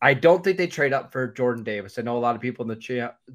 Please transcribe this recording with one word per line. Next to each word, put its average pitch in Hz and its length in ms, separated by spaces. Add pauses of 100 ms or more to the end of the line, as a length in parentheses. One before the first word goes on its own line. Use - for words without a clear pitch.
I 139 120
don't 165 280
think 185 160
they 180 80
trade 147 260
up 135 200
for 127 160
Jordan 123 340
Davis. 104 360
I 117 40
know 120 140
a - 20
lot 120 160
of 110 80
people 123 220
in 113 40
the 110 80
cha-, 120 380 (200)